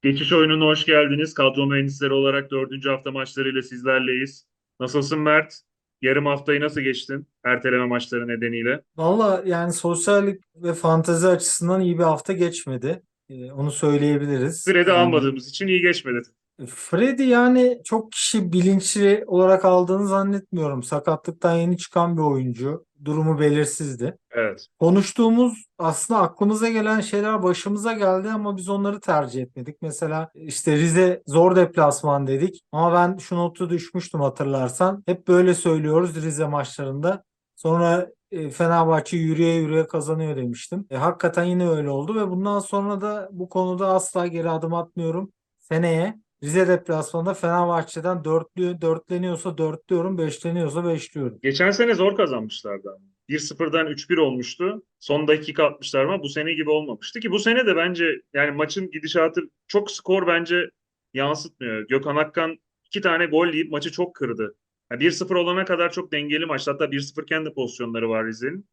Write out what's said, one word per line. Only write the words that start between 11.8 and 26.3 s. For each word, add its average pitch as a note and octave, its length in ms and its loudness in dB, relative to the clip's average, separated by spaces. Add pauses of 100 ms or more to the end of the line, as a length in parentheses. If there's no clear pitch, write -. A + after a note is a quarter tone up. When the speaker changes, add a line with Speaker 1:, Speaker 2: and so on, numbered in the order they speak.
Speaker 2:
iyi F3 160 2
bir E3+ 60 2
hafta D#3+ 300 2
geçmedi. E3 680 -4 (260)
Ee, B2+ 220 -16
onu C#3 200 -4
söyleyebiliriz. C#3+ 920 0
Speaker 1:
Fred'i F3 240 4
Speaker 2:
Yani F3 100 6
Speaker 1:
almadığımız C3+ 500 2
için - 180 -6
iyi F#3 140 2
geçmedi. C3+ 400 0 (460)
Speaker 2:
Fred'i A#3+ 560 0
yani B3 640 6
çok A3 260 -2
kişi F#3 420 -2
bilinçli G3 760 4
olarak F#3 380 6
aldığını F#3 420 4
zannetmiyorum. F#3+ 760 -2
Sakatlıktan E3 720 -2
yeni E3+ 220 0
çıkan E3+ 400 0
bir D#3+ 40 0
oyuncu. C3+ 640 -2 (200)
Durumu D#3 340 0
belirsizdi. D3 800 0 (140)
Speaker 1:
Evet. A2 360 -4 (120)
Speaker 2:
Konuştuğumuz, A3+ 720 4 (240)
aslında E3 420 0
aklımıza G#3+ 500 2